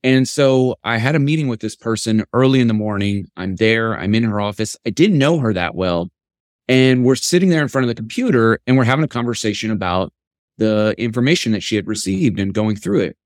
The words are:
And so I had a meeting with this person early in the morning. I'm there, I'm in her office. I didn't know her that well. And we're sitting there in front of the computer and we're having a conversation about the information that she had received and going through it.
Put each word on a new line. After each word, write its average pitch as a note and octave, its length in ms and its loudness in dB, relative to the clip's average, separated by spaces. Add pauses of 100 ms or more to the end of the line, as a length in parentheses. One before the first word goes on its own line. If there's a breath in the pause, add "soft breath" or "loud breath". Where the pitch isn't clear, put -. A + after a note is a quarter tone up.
And C3 260 4
so C3 540 2
I A2+ 160 -2
had C3+ 160 0
a D#3+ 40 2
meeting D3 280 0
with A2+ 140 -6
this A2 140 -8
person A2+ 560 -2
early C3 280 4
in A#2+ 80 4
the A2 80 2
morning. G2+ 500 -2 (120)
I'm F#2 180 -6
there, A2+ 420 0
I'm G#2+ 160 -2
in A2+ 80 2
her G#2+ 180 -2
office. G#2 460 -4
I A#2 60 -2
didn't F3 260 2
know D3 220 2
her A2+ 140 0
that F2 200 -2
well. F2 380 -2 (560)
And B2+ 360 4
we're C3 120 4
sitting F3+ 340 0
there D#3+ 140 2
in C#3+ 60 -4
front C3 160 -2
of - 20 -2
the A2+ 80 -4
computer A#2 720 0
and B2+ 100 4
we're C3 60 4
having C3+ 200 2
a D3 40 -2
conversation A2+ 640 -4
about F#2 420 -2 (460)
the G#2+ 400 2
information A#2+ 540 0
that G2 100 -4
she - 120 -4
had G#2 120 -2
received G2+ 520 -2
and G2 140 -4
going G#2+ 220 -2
through F3 240 -2
it. F#2 260 -4